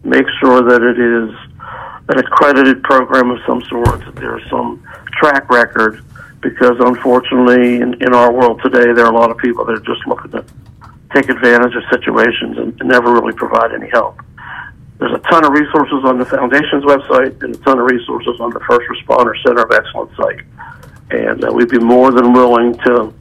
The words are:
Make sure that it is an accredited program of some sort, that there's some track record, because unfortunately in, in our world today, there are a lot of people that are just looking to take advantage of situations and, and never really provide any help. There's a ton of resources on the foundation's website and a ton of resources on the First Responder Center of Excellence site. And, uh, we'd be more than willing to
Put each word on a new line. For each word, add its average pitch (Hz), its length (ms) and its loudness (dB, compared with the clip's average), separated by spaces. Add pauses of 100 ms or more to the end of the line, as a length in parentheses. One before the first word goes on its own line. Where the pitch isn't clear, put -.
Make 131 220 2 (160)
sure 127 200 4
that 120 200 4
it 120 180 0
is 117 360 -2 (720)
an 135 100 0
accredited 135 640 2
program 127 480 2
of 120 140 -6
some 123 180 -4
sort, 120 420 -4
that - 100 -20
there's - 340 -12
some 62 320 -8 (380)
track 139 300 0
record, 113 520 0 (380)
because - 400 0
unfortunately 123 1000 2
in, 120 200 -4
in 127 120 0
our 120 180 4
world 120 320 2
today, 123 300 4
there 117 120 4
are 117 60 4
a 113 60 0
lot 117 120 4
of 117 100 -6
people 117 260 -4
that 113 80 -6
are 110 80 -8
just - 260 -8
looking - 240 -8
to - 140 -10 (680)
take 135 140 2
advantage 123 480 2
of 117 160 -6
situations 113 680 -2
and, - 220 -8
and 131 100 -4
never 120 220 0
really 117 220 0
provide 113 400 -4
any 107 160 -12
help. 110 320 -4 (760)
There's 120 140 -4
a 127 60 -8 (100)
ton 170 140 4
of 147 80 2
resources 143 540 0
on 127 120 2
the 127 80 -2
foundation's 139 600 -2
website 131 580 0
and 123 100 -8
a - 60 -12
ton 135 180 0
of 120 80 0
resources 120 540 -4
on 117 120 -6
the 113 100 -10
First 120 260 0
Responder 120 460 -2 (120)
Center 120 180 2
of - 80 -2
Excellence 110 440 -2
site. - 260 -6 (680)
And, 113 320 -4
uh, 117 80 -2
we'd 120 160 0
be 123 120 0
more 123 320 4
than 123 200 4
willing 120 420 4 (120)
to 120 360 0